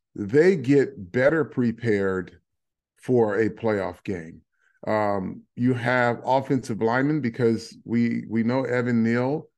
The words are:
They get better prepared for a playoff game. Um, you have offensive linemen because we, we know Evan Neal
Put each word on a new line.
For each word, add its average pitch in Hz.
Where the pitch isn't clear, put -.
They 147
get 127
better 139
prepared 104
for 110
a 110
playoff 98
game. 85
Um, 101
you 123
have 120
offensive 127
linemen 135
because 113
we, 117
we 110
know 127
Evan 120
Neal 127